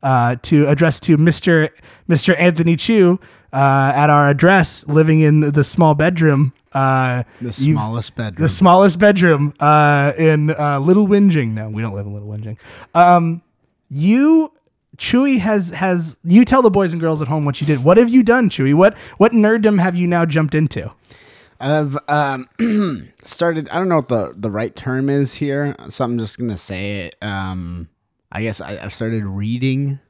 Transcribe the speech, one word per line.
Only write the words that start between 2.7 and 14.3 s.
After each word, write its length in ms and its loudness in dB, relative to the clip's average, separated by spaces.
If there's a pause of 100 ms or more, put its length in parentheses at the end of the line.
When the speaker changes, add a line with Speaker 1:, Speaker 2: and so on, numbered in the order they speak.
Speaker 1:
Chu, 440 2 (340)
uh, 420 2
at 140 2
our 200 4
address, 580 2
living 340 2
in 200 4
the 220 2
small 300 2
bedroom. 600 0 (200)
Uh, 480 -2 (180)
Speaker 2:
The 60 -12 (180)
Speaker 1:
you've 140 0
Speaker 2:
smallest 380 -8
bedroom. 280 -8
Speaker 1:
The 60 0
smallest 500 4
bedroom, 600 2
uh, 580 2
in, 320 2
uh, 300 -2
Little 280 2
Whinging. 440 2
No, 180 -8
we 140 -6
don't 100 -6
live 140 -10
in 80 -12
Little 140 -14
Whinging. 280 -12 (380)
Um, 480 2 (460)
you, 640 2 (460)